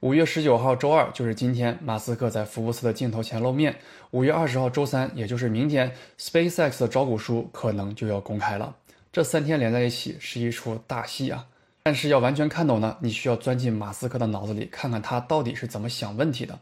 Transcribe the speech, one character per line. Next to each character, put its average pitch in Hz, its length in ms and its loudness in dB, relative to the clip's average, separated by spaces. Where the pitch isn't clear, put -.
五 131 120 2
月 160 100 8
十 160 160 0
九 143 160 6
号 123 200 4
周 143 160 2
二， 147 200 6
就 123 140 -2
是 113 80 0
今 123 180 0
天， 120 300 0
马 113 160 -2
斯 120 160 -4
克 113 160 -2
在 107 140 -2
福 113 180 -6
布 113 80 0
斯 120 160 -2
的 113 60 2
镜 120 180 -2
头 110 100 -4
前 113 220 -4
露 127 80 2
面。 143 240 2
五 127 100 2
月 143 100 4
二 160 140 2
十 127 140 0
号 127 100 2
周 143 160 0
三， 131 300 0
也 110 100 -4
就 120 100 -2
是 120 120 0
明 117 200 2
天， 131 220 2
SpaceX 170 640 2
的 127 80 2
招 131 180 2
股 120 140 0
书 117 320 -2
可 - 220 -2
能 101 240 -4
就 117 100 -4
要 101 140 0
公 104 180 -6
开 101 180 -2
了。 117 160 -6
这 165 140 2
三 156 200 0
天 156 140 2
连 113 140 2
在 120 80 2
一 120 100 2
起 - 300 -8
是 - 200 -8
一 117 80 0
出 113 380 -6
大 117 180 -6
戏 - 280 -6
啊！ 127 120 -10
但 156 100 2
是 147 160 0
要 143 120 8
完 127 120 4
全 151 160 2
看 165 160 0
懂 120 160 4
呢， 110 200 0
你 120 100 0
需 - 180 -4
要 120 60 4
钻 127 240 0
进 123 140 0
马 104 200 -4
斯 123 160 -6
克 123 80 -6
的 120 120 0
脑 101 180 -4
子 107 80 -4
里， 107 120 -4
看 - 220 -8
看 113 140 -2
他 123 160 -2
到 151 240 0
底 120 140 -4
是 - 100 -8
怎 113 140 -6
么 110 80 -4
想 104 280 -6
问 151 140 2
题 120 160 -4
的。 - 160 -12